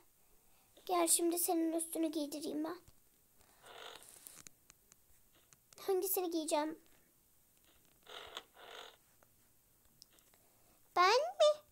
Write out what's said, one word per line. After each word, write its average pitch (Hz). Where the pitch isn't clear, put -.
Gel 349
şimdi 339
senin 330
üstünü 320
giydireyim 302
ben. 339
Hangisini 370
giyeceğim? 311
Ben 381
mi? 622